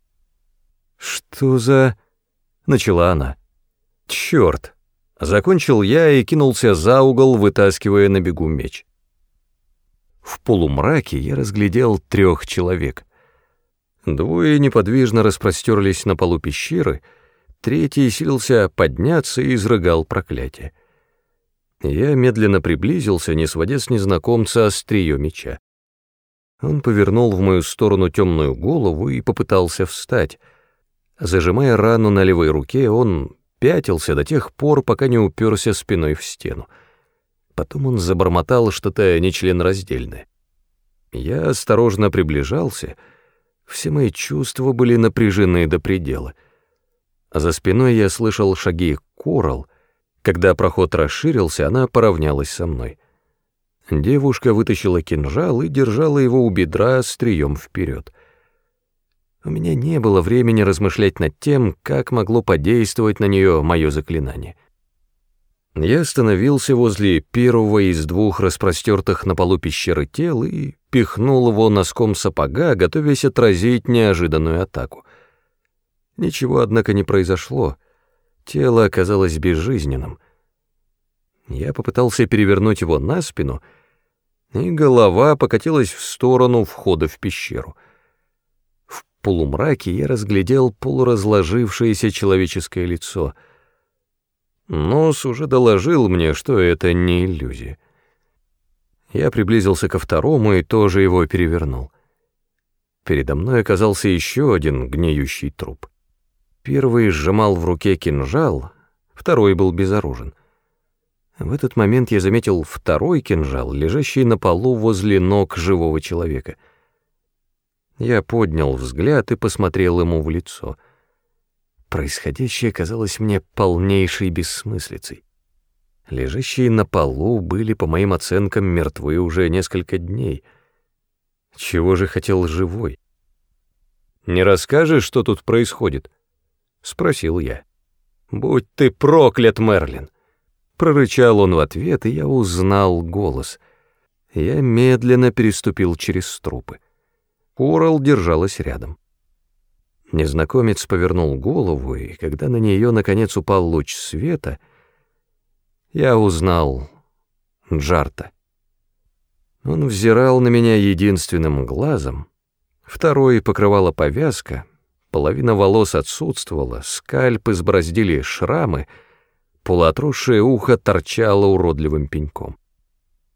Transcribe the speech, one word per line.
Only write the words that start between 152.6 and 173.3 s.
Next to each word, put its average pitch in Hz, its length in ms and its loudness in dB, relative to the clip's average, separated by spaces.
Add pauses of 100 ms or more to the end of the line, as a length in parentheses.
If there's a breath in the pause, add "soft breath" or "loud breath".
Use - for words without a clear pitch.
наконец 104 460 0
упал 92 280 0
луч 82 280 -2
света, 98 640 -8 (1300)
я 139 260 2
узнал 82 720 0 (800)
Джарта. 76 600 -2 (1300)
Он 147 220 -2
взирал 117 540 4
на 123 80 2
меня 117 300 4
единственным 87 880 0
глазом, 71 640 -4 (560)
второй 135 580 2
покрывала 101 500 2
повязка, 78 720 -4 (460)
половина 110 440 0
волос 98 400 2
отсутствовала, 71 880 -6
скальп 127 640 -2
избороздили 87 720 0
шрамы, 98 640 -4 (760 soft breath)
полуотросшее 104 800 2
ухо 120 360 2
торчало 101 720 0
уродливым 78 600 0
пеньком. - 500 -10 (800)